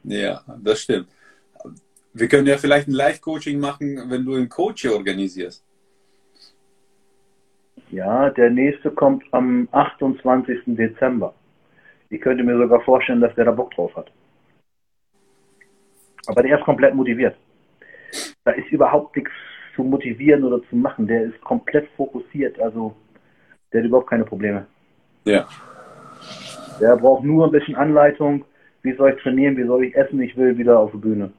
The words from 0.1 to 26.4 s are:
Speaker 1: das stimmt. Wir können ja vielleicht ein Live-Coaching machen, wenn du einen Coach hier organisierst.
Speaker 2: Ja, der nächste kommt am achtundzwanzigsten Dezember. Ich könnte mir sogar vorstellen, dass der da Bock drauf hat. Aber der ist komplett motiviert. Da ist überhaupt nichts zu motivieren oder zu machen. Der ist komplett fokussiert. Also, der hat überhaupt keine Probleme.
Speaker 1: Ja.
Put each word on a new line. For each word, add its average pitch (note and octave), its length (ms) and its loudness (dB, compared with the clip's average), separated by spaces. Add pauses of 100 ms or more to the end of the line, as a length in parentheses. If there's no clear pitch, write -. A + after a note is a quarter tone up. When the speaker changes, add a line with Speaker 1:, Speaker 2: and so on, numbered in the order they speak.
Speaker 1:
das G#2+ 180 -2
stimmt. - 260 -4 (1040)
Wir A2+ 140 -4
können C#3 200 4
ja C#3 100 4
vielleicht C#3+ 300 2
ein C#3+ 60 -2
Live-Coaching D3 640 -4
machen, C#3 500 -8
wenn B2+ 160 -4
du C3 80 -6
einen B2+ 160 -2
Coach G#3 320 -6
hier B2 120 -2
organisierst. F#2+ 720 -6 (2250)
Speaker 2:
Ja, A#2 380 -2
der A#2+ 200 4
nächste C#3 420 0
kommt C#3 400 0
am B2 400 0
achtundzwanzigsten B2+ 1040 -2
Dezember. A2+ 580 -2 (760)
Ich G#2+ 100 -10
könnte B2+ 240 0
mir A#2+ 140 0
sogar A#2+ 240 4
vorstellen, B2+ 400 2
dass A#2 140 2
der A#2 100 2
da A#2 60 4
Bock A2+ 200 -6
drauf F2 240 -6
hat. - 160 -14 (2250)
Aber A#2+ 140 2
der C3+ 160 4
ist - 80 -4
komplett C3+ 300 4
motiviert. B2+ 400 0 (1080)
Da - 60 4
ist - 200 -8
überhaupt D3 440 2
nichts - 160 -6 (440)
zu B2 80 -4
motivieren C3+ 600 2
oder B2 260 0
zu A#2+ 60 -10
machen. A#2+ 300 0
Der A2+ 200 0
ist A#2 160 -12
komplett - 540 -2
fokussiert. C3 640 -6
Also, A2 360 -6 (760)
der A2+ 100 2
hat A#2 60 -2
überhaupt B2 220 2
keine A2+ 140 0
Probleme. G2+ 420 -6 (600)
Speaker 1:
Ja. G#2 220 2 (1300)